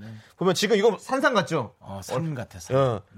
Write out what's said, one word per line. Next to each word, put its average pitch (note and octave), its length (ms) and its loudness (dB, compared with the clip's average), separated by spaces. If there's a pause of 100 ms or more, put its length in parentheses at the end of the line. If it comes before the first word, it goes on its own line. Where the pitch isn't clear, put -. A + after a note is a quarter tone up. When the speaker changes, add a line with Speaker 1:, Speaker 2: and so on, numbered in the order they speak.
Speaker 1:
네. - 0 - (320)
Speaker 2:
보면 F3+ 160 2
지금 G#3+ 220 2
이거 G3+ 240 4
산삼 C4+ 340 0
같죠? D#3 460 -2
Speaker 1:
어, G2 220 -12
산 D#3 300 -4
Speaker 2:
어, - 20 -6
Speaker 1:
같아, G#2 260 -10
산. B2+ 160 -2
Speaker 2:
예. B2 240 2 (180)